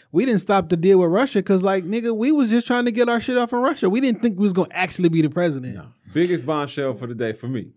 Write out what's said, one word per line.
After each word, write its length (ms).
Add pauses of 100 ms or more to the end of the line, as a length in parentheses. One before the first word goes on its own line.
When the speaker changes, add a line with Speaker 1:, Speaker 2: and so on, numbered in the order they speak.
(140)
Speaker 1:
we 120
didn't 140
stop 300
the 80
deal 220
with 100
Russia 340
'cause, 200
like, 200
nigga, 320
we 160
was 180
just 160
trying 200
to 60
get 180
our 100
shit 180
off 140
of 100
Russia. 280
We 100
didn't 220
think 180
we 40
was 100
gonna 180
actually 380
be 120
the 80
president." 460
Speaker 2:
No. 120 (260)
Biggest 320
bombshell 480
for 140
the 80
day 180
for 160
me, 280